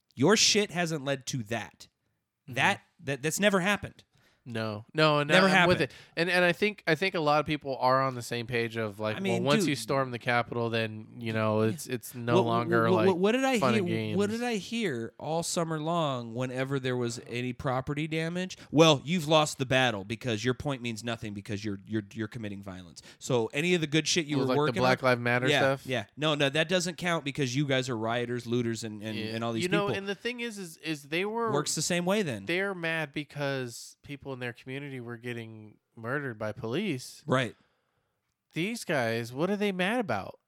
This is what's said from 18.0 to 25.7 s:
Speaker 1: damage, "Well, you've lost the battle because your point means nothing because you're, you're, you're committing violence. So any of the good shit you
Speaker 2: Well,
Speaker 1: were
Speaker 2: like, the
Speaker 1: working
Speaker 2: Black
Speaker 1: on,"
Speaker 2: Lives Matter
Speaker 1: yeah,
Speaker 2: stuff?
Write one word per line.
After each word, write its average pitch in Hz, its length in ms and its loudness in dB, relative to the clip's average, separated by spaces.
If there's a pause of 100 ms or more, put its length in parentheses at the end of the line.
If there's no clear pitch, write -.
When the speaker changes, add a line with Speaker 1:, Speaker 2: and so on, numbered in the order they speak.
Speaker 1:
damage, 165 500 -4 (140)
"Well, 147 340 8
you've 156 220 0
lost 151 320 4
the 131 80 -2
battle 123 360 2
because 110 400 -4
your 123 120 2
point 135 260 -6
means 113 220 -6
nothing 110 320 -6
because 101 280 -8
you're, 101 220 -4
you're, 104 280 -2
you're 107 160 -6
committing 101 340 -10
violence. 90 400 -16 (160)
So 120 340 0
any 175 220 2
of 165 60 2
the 156 60 0
good 151 200 2
shit 165 180 2
you 147 120 -2
Speaker 2:
Well, 127 80 2
Speaker 1:
were 131 40 2
Speaker 2:
like, 127 60 2
the 143 60 4
Speaker 1:
working 127 200 0
Speaker 2:
Black 127 220 4
Speaker 1:
on," 127 60 4
Speaker 2:
Lives 120 120 4
Matter 123 260 2
Speaker 1:
yeah, 143 120 4
Speaker 2:
stuff? 135 260 2